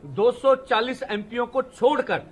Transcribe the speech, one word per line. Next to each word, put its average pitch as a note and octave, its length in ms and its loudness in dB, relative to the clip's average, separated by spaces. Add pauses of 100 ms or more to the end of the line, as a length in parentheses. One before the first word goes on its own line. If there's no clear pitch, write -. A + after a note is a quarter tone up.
दो G3 260 2
सौ C4+ 240 4
चालीस B3+ 480 -2
एमपीओ G#3+ 420 -6
को B3+ 160 -4
छोड़कर B3+ 600 0 (100)